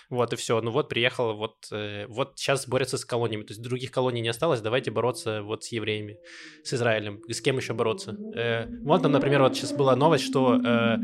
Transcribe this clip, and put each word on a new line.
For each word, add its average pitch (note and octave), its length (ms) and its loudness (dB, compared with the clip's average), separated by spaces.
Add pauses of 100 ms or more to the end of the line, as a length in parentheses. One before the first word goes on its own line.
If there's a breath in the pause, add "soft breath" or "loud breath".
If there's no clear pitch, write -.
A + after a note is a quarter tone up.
(120 loud breath)
вот, A#2+ 220 0
и - 20 -6
всё. A2+ 260 0
Ну A2+ 80 -2
вот, C#3+ 200 -2
приехала A#2+ 440 0
вот, G#2+ 220 -6 (160)
э, G#2 360 -8
вот A#2+ 300 -6
щас C3+ 300 0
борются B2+ 320 -2
с - 60 -10
колониями, A2+ 400 -2
то A2 80 -14
есть A2 100 -14
других B2 280 -6
колоний B2+ 300 0
не A2+ 80 -2
осталось, B2+ 320 0
давайте A2+ 300 -2
бороться A2+ 500 -2
вот G#2+ 220 -8
с - 80 -12
евреями, G#2+ 460 -2 (460 loud breath)
с - 120 -8
Израилем. A2 520 0
С - 140 -6
кем C3+ 160 2
ещё - 160 -4
бороться? A2+ 420 -2 (200)
Э, A#2 320 -2 (160)
вот E3 180 4
там, D3 100 2
например, C#3 300 4
вот C3 160 4
щас - 160 -4
была C3 220 4
новость, C#3+ 300 4
что, B2+ 380 4
э, A#2 400 4